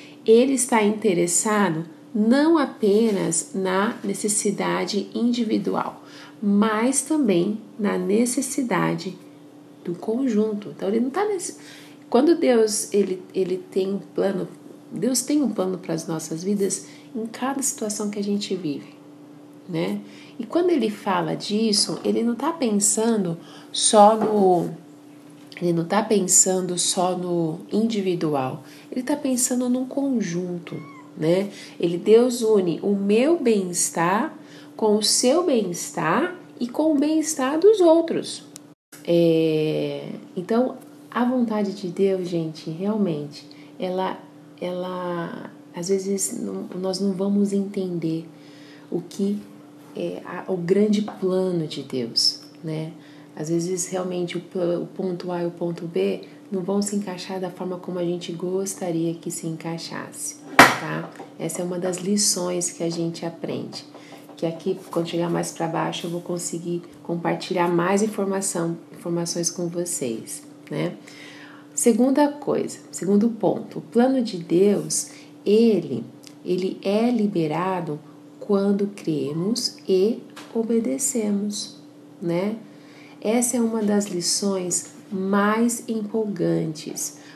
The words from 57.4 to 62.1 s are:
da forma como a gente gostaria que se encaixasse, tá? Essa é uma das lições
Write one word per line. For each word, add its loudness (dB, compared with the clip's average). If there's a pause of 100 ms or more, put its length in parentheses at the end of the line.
da -4
forma -8
como -8
a -2
gente -4
gostaria -2
que -8
se -8
encaixasse, -8 (400)
tá? -6 (300)
Essa -6
é -4
uma -4
das -4
lições 0